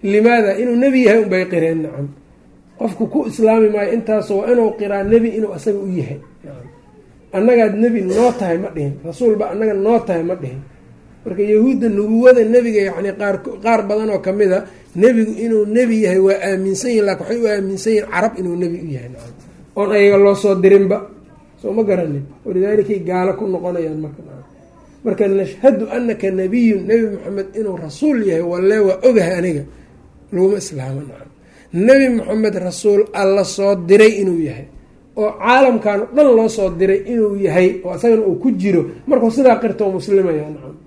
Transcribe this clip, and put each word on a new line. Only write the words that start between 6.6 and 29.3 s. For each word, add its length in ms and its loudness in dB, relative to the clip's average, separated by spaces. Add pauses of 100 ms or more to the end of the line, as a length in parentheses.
"Annagaad 460 4
nebi 220 2
noo 380 2
tahay," 180 -2
ma 180 -6
dhihin. 180 -6 (120)
"Rasuulba 460 0
annaga 220 -2
noo 260 2
tahay," 240 -4
ma 120 -4
dhihin. 260 -12 (640)
Marka 160 -6
yahuudda 480 2
nubuwada 540 4
nebiga, 380 2
yacni, 340 -6
qaar, 200 -4 (280)
qaar 240 0
badan 220 -4
oo 100 -2
ka 140 -4
mid 180 2
a, 140 -2 (300)
nebigu 440 2
inuu 260 0
nebi 380 0
yahay 160 2
waa 240 4
aaminsan 480 -2
yihin, 140 2
laakiin 200 -4
waxay 140 -4
u 80 -2
aaminsan 460 -2
yihin 180 0
carab 260 -2
inuu 180 -6
nebi 280 -4
u 80 -12
yahay, 180 -10
nacam. 240 -18 (420)
Oon 160 -2
ayaga 260 4
loo 180 6
soo 200 2
dirinba. 420 4 (640)
Soo 100 -6
ma 120 0
garanin? 420 -2 (180)
Walidaalikay 640 0
gaalo 320 -2
ku 80 -6
noqonayaan 560 -6
marka, 240 -14
nacam. 200 -20 (560)
Marka, 240 -2
"Nashhadu 600 0
annaka 400 -4
nabiyun," 560 0
nebi 220 0 (100)
Muxamed 400 -8
inuu 220 -6
rasuul 400 -4 (100)
yahay, 160 -2
walle 360 0
waa 280 2
ogahay 320 2